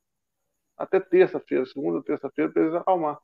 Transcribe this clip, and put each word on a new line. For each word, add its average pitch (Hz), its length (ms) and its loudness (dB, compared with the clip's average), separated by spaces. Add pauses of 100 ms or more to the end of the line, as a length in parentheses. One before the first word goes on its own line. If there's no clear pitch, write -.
(760)
Até - 240 -2
terça-feira, 156 640 2
segunda, 156 360 -6
terça-feira, 147 480 -4
pra 165 120 0
eles 160 140 0
acalmar. 170 480 0